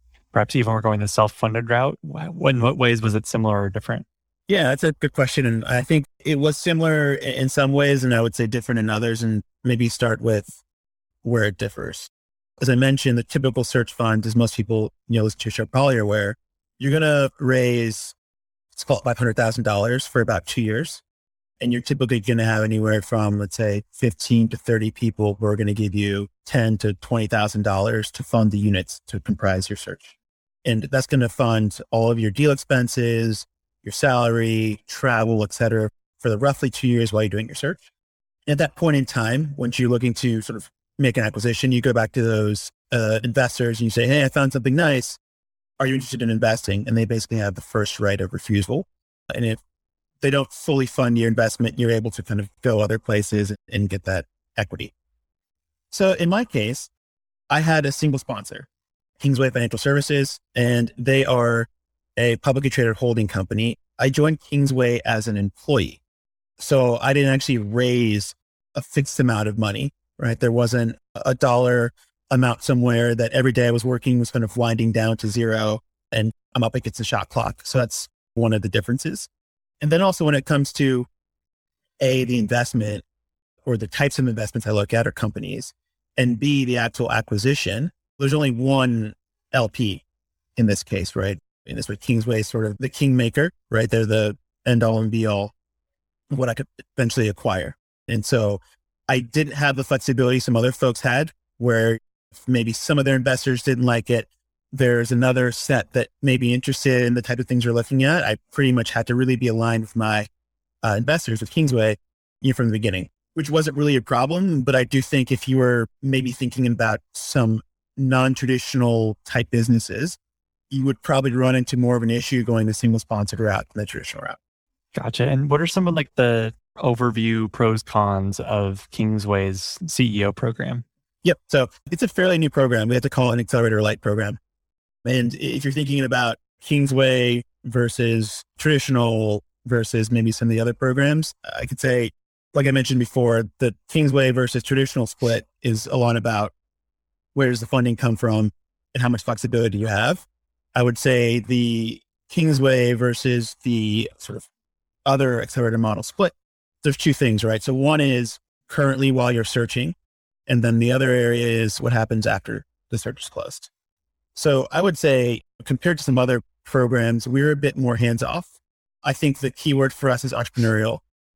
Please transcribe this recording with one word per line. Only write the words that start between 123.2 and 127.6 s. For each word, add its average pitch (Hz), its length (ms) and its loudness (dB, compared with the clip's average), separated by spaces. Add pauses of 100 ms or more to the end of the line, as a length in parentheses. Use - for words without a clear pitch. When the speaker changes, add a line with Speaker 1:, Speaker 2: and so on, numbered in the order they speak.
Speaker 2:
route 104 340 0
than 104 80 -4
the 101 40 -6
traditional - 360 -12
route. - 160 -10 (560)
Speaker 1:
Gotcha. 117 320 -4
And 139 240 0
what 147 100 2
are 170 60 0
some 180 220 0
of, 165 60 0
like, 156 200 -4
the 117 400 2 (240)
overview 113 720 0
pros, 110 320 0